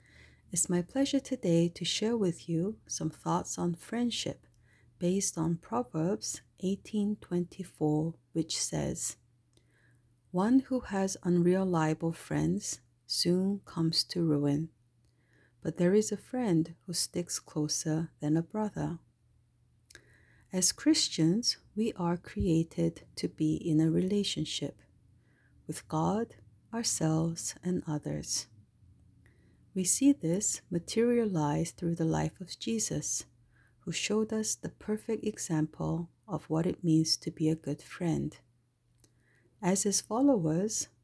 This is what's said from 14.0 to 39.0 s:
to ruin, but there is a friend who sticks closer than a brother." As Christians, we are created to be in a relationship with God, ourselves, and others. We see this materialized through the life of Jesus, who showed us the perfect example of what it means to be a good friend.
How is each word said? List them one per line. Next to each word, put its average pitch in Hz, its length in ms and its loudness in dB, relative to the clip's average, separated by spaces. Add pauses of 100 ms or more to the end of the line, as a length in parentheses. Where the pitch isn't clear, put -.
to - 180 -2
ruin, 147 460 2 (920)
but 160 160 -6
there 180 180 6
is 214 160 4
a 202 60 -4
friend 170 580 0 (100)
who 175 80 -8
sticks - 460 -4
closer 160 800 -2
than 151 180 2
a 165 60 2
brother." 170 560 -6 (1500)
As 185 180 2
Christians, 214 840 2 (180)
we 220 180 0
are 175 240 0
created 165 840 0 (140)
to - 120 -4
be 156 280 0
in 156 240 2
a 160 100 4
relationship 180 880 -2 (880)
with - 220 -10
God, 180 480 -2 (360)
ourselves, 165 920 -2
and 180 240 -2
others. 151 580 -4 (1300)
We 185 120 -2
see 269 260 6
this 190 580 0
materialized 170 1080 0
through 170 180 -2
the 165 100 0
life 156 340 0
of - 200 -14
Jesus, 214 640 -4 (540)
who - 120 -8
showed 214 400 -2
us 220 220 -2
the - 160 -8
perfect 214 560 -6
example 160 840 -2 (160)
of 180 200 -6
what 185 200 0
it - 160 -4
means 160 340 4
to - 140 -8
be 156 180 0
a 160 60 2
good 151 260 -6
friend. 151 560 -4 (1300)